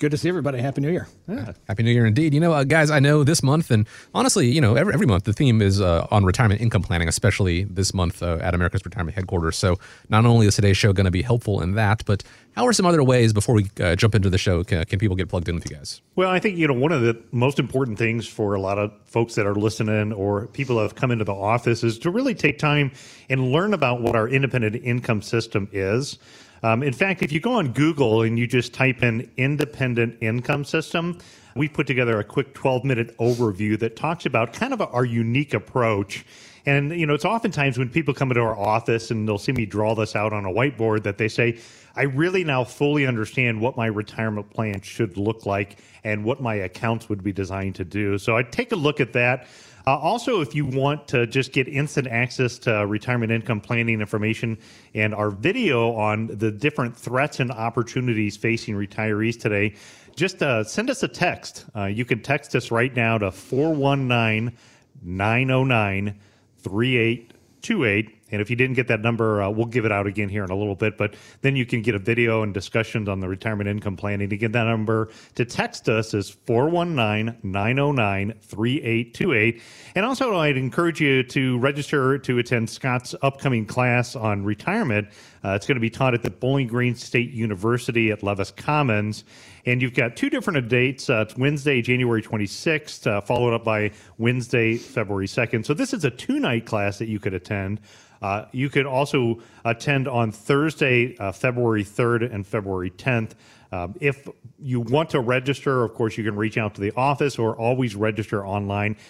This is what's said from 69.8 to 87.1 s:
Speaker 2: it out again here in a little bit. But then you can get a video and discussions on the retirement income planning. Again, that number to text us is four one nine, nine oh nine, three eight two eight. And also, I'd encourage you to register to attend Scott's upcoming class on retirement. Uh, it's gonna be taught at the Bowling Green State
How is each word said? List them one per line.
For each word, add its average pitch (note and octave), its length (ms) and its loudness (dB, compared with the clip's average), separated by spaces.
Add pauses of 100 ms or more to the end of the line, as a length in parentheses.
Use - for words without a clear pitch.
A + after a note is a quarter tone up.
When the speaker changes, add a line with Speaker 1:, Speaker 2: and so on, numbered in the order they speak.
Speaker 2:
it A2 40 2
out G2+ 160 0
again G#2 220 -4
here G2+ 160 -4
in F2+ 60 -6
a F#2 40 -4
little G2+ 200 -2
bit. G#2+ 240 -2
But G#2 160 -2 (260)
then C#3 160 0
you B2+ 80 0
can A#2 160 -2
get A2 140 0
a G2+ 40 -2
video A2+ 440 0
and G#2 100 -4
discussions G#2+ 560 -4
on F#2+ 120 -2
the F#2 80 -4
retirement G2+ 420 -4
income G#2 260 -4
planning. G2+ 380 -4
Again, G#2+ 180 -2
that A#2 120 2
number A2 440 0 (280)
to B2 100 0
text - 420 -6
us A2 240 0
is G2+ 160 -2
four B2 400 0
one E3+ 260 0
nine, A2 480 0
nine G2+ 360 0
oh C#3+ 120 2
nine, G#2 520 -2
three A#2+ 400 -4
eight A#2 320 -2
two F#3 180 0
eight. A#2 300 2 (320)
And F#3+ 100 0
also, B3 320 0
I'd D3 220 2
encourage D#3 420 -2
you C3+ 220 4
to B2+ 360 0
register C#3 600 0
to B2+ 200 -2
attend A2+ 300 0
Scott's - 540 -4
upcoming C3+ 420 0
class B2 500 0
on G#2 300 -2
retirement. G#2+ 640 -2 (340)
Uh, G2 100 -2
it's G#2 140 -2
gonna C3 140 0
be A#2 80 0
taught C3 240 2
at A#2+ 100 0
the - 80 -4
Bowling C3 360 0
Green B2 300 0
State B2 340 -2